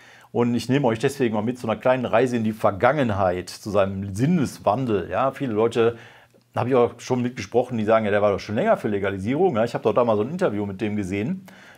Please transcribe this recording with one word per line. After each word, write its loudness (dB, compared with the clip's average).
Und 2
ich -4
nehme 2
euch 0
deswegen 0
mal -2
mit -4
zu -6
einer -2
kleinen 2
Reise 2
in 0
die 0
Vergangenheit, 0
zu -12
seinem 0
Sinneswandel. 0
Ja, 0
viele -6
Leute, 2
habe -2
ich 0
auch 2
schon -2
mitgesprochen, -2
die -2
sagen, 4
ja, 0
der 4
war 4
doch -2
schon -6
länger 2
für -6
Legalisierung. 0
Ja, 2
ich -2
habe -6
doch 2
da 4
mal 2
so 0
ein -4
Interview -2
mit -10
dem -2
gesehen. -4